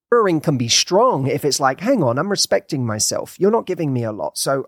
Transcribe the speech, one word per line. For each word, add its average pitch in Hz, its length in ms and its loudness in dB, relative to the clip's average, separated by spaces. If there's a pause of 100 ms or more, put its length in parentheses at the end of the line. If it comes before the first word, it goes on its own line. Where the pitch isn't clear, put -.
(120)
Mirroring 196 300 2
can 147 160 0
be 117 120 -2
strong 180 580 2
if 139 180 -2
it's 139 140 0
like, 135 220 0
"Hang 233 200 2
on, 123 160 2
I'm 185 120 -2
respecting 175 560 -2
myself. - 540 -4
You're 196 120 4
not - 160 0
giving 170 260 -2
me 120 100 -2
a 110 80 -4
lot, 90 260 -6
so 139 300 -4